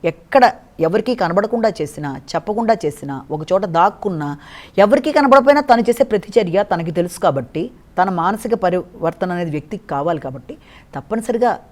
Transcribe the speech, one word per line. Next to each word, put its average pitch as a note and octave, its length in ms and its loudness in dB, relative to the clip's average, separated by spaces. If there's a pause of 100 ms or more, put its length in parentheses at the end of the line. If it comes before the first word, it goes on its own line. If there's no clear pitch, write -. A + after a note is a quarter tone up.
ఎక్కడ - 460 2 (280)
ఎవరికీ G#3 360 0
కనబడకుండా G3+ 640 0
చేసినా, C#3+ 400 -8 (140)
చెప్పకుండా G#3+ 500 0
చేసినా, C#3 460 -6
ఒక D3+ 220 -6
చోట F#3+ 120 0
దాక్కున్నా, E3+ 720 -2 (400)
ఎవరికీ G#3 340 4
కనబడకపోయినా C#4 500 6
తను A#3+ 200 4
చేసే A#3 220 2
ప్రతిచర్య G3+ 600 0
తనకి E3+ 280 -4
తెలుసు F3 280 -4
కాబట్టి, D#3 520 -2 (300)
తన F#3 80 2
మానసిక G3 440 -2
పరివర్తన F3+ 760 -4
అనేది F3 200 -4
వ్యక్తికి D3+ 360 -10
కావాలి D3+ 320 -4
కాబట్టి C3+ 380 -14 (380)
తప్పనిసరిగా A3+ 640 -2 (120)